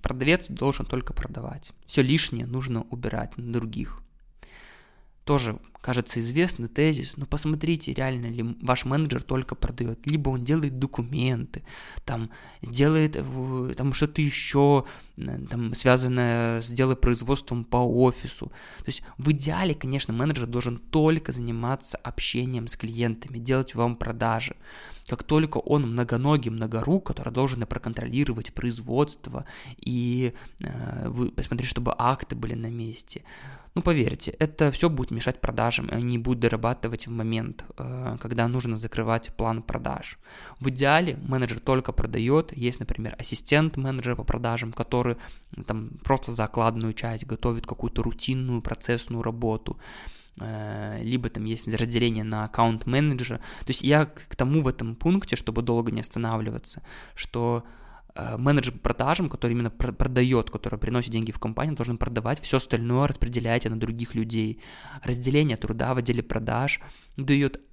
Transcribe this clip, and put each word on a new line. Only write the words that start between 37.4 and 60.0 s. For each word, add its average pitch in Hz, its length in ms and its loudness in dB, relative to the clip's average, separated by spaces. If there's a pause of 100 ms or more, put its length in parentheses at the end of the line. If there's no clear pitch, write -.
э, 127 420 -6
когда 113 280 2
нужно 120 280 0
закрывать 113 580 0
план 113 280 0
продаж. - 560 -6 (420)
В 131 80 0
идеале 139 580 4
менеджер 127 340 0
только 131 320 2
продает. 120 600 2
Есть, 123 280 -2
например, - 380 -4
ассистент 147 600 2
менеджера 131 360 -2
по 117 100 -6
продажам, 117 480 0
который, 120 440 0 (400)
м, - 80 -10
там 110 260 -4 (140)
просто 127 300 2
за 110 100 2
окладную 113 480 2
часть 113 340 -6
готовит 113 400 -2
какую-то - 360 -4
рутинную 127 580 -2
процессную 117 600 -2
работу. 113 560 -2 (600)
Э, 107 640 -6
либо 120 280 -2
там 107 160 -6
есть 110 200 -4
разделение 117 560 2
на 107 220 -2
аккаунт-менеджера. 123 960 2
То - 320 -10
есть - 120 0
я 147 240 6
к, - 220 -16
к - 80 -10
тому 143 260 4
в 131 60 2
этом 117 260 -2
пункте, 185 400 2
чтобы 117 280 -2
долго 117 280 2
не 110 100 -2
останавливаться, 113 840 -4 (340)
что, 117 480 0 (500)
э, 117 220 -6
менеджер 127 360 2
по - 60 -12
продажам, 147 500 0
который - 240 0
именно 117 180 0
пр-, 123 220 -2
продает, 127 580 4